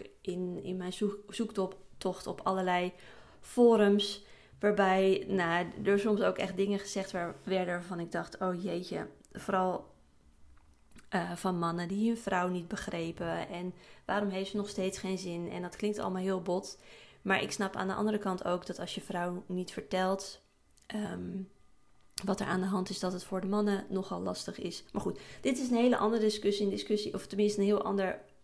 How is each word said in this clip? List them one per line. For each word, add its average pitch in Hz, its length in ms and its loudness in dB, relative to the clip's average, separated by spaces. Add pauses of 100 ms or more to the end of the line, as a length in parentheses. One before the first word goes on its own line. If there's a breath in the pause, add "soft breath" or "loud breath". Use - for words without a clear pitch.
(220)
in, 180 420 -4
in 185 140 -4
mijn 185 160 -6
zoek-, - 400 -4
zoektocht - 920 -4
op - 160 -8
allerlei 180 480 2 (500 loud breath)
forums. 208 840 6 (340 loud breath)
Waarbij, 190 680 6
nou, 175 380 2 (180)
er 202 160 6
soms 208 220 4
ook 185 160 4
echt 180 200 -2
dingen 196 220 2
gezegd 190 320 -6
waar-, 170 320 -4
werden 180 300 0
waarvan 175 260 -6
ik 170 120 -6
dacht: 170 280 -6
"Oh 185 240 -2
jeetje." 170 440 -4 (240)
Vooral, 185 640 -2 (1200)
eh, 175 180 -2
van 180 280 -2
mannen 170 280 -2
die 208 200 0
hun 233 100 2
vrouw 180 300 0
niet 180 200 -2
begrepen. 165 800 -4
En 180 240 -6 (320 loud breath)
waarom 202 240 0
heeft 190 200 -4
ze 214 80 -4
nog 202 120 -4
steeds 190 280 -2
geen 190 200 -2
zin? 175 340 -6
En 180 100 -6
dat 175 140 -8
klinkt 208 240 -2
allemaal 185 220 -2
heel 190 200 0
bot. 180 380 -2 (420 loud breath)
Maar 190 200 2
ik 202 100 -4
snap 196 240 -2
aan 190 120 -2
de 190 60 -2
andere 214 240 2
kant 190 280 -2
ook 180 200 0
dat - 140 -8
als 175 160 -8
je 185 60 -6
vrouw 180 440 -4
niet 180 260 -4
vertelt, - 680 -2 (440)
ehm, 180 560 -6 (840)
wat 190 140 0
er - 60 -2
aan 180 140 0
de 185 60 0
hand 185 240 0
is, 185 100 -6
dat 185 140 -2
het 180 100 -8
voor 185 180 -4
de 190 60 -2
mannen 202 420 2
nogal 185 320 -4
lastig 180 380 -4
is. - 320 -8
Maar 202 100 -2
goed, - 180 -2 (220 loud breath)
dit 262 180 2
is 254 100 -2
een 240 60 4
hele 247 220 6
andere 220 240 2
discussie. 208 440 2
Een 196 60 2
discussie, 208 420 -2
of 185 140 -6
tenminste 208 320 2
een 196 60 4
heel 208 180 4
ander 190 360 0 (240)